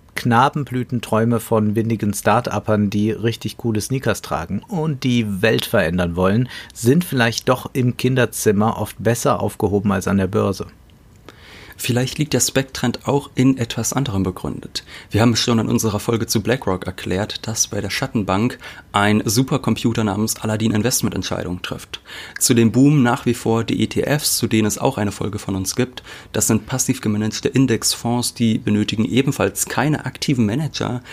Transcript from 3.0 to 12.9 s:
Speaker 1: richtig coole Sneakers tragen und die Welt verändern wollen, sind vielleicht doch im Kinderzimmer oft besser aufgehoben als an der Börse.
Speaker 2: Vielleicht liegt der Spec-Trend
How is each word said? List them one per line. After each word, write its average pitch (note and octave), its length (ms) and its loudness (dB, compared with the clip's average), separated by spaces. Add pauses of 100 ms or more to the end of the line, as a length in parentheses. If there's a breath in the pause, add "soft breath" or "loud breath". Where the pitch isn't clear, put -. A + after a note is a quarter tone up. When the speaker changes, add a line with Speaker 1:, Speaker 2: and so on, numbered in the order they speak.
Speaker 1:
richtig A2 460 -4
coole A2 240 -2
Sneakers B2 420 -2
tragen - 460 -6
und D#3 340 -4
die A2 400 0
Welt A2+ 220 2
verändern F2 500 0
wollen, F#2+ 340 2 (240 loud breath)
sind C#3 320 2
vielleicht A#2+ 440 0
doch B2+ 240 0
im B2 240 0
Kinderzimmer A2+ 840 2
oft - 240 -6
besser A2+ 380 2
aufgehoben G2+ 500 0
als F#2+ 160 0
an F#2+ 120 2
der F#2+ 100 2
Börse. G2+ 400 0 (1120 loud breath)
Speaker 2:
Vielleicht B2 400 -2
liegt D3+ 140 -2
der C3 80 2
Spec-Trend - 680 -2